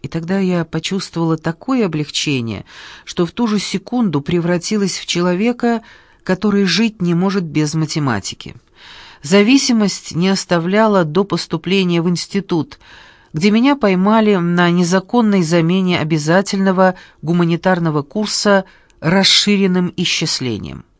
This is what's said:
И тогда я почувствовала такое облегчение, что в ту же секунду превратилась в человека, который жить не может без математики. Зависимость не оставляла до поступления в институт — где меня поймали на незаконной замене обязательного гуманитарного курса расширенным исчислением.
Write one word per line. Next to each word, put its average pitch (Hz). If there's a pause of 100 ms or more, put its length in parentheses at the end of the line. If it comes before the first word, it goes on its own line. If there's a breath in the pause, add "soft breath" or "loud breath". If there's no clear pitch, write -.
И 139
тогда 170
я 180
почувствовала 165
такое 220
облегчение, 143 (400 loud breath)
что -
в 170
ту 240
же 208
секунду 190
превратилась 175
в -
человека, 220 (420 loud breath)
который 202
жить 202
не 175
может 185
без 151
математики. 151 (680 loud breath)
Зависимость 208
не 180
оставляла 190
до 160
поступления 175
в 165
институт — 180 (540 loud breath)
где 165
меня 247
поймали 208
на 175
незаконной 190
замене 175
обязательного 185 (260 loud breath)
гуманитарного 170
курса 202 (340 soft breath)
расширенным 185
исчислением. 110 (140)